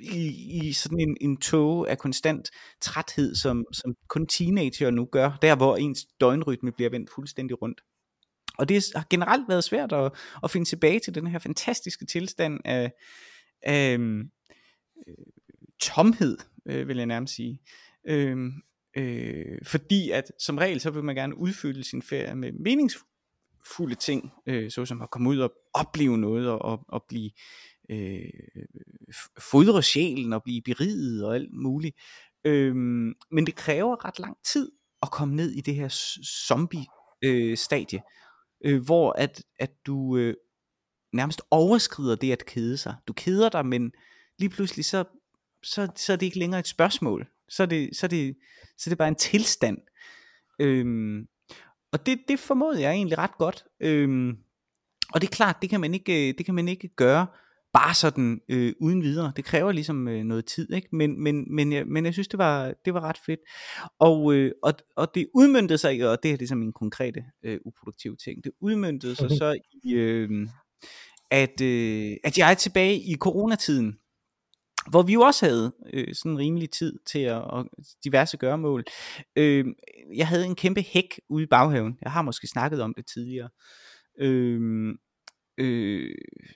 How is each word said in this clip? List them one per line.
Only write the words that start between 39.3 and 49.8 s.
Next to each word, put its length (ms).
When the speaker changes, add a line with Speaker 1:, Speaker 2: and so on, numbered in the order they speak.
Speaker 1:
at 120
du, 320
øh, 160
nærmest 280
overskrider 640
det 160
at 140
kede 320
sig. 180
Du 60
keder 360
dig, 160
men 260
lige 100
pludselig 360
så, 180
så, 320
så 180
er 40
det 80
ikke 140
længere 200
et 80
spørgsmål. 600
Så 140
er 40
det, 300
så 80
er 20
det, 280
så 120
er 20
det 60
bare 100
en 80
tilstand. 640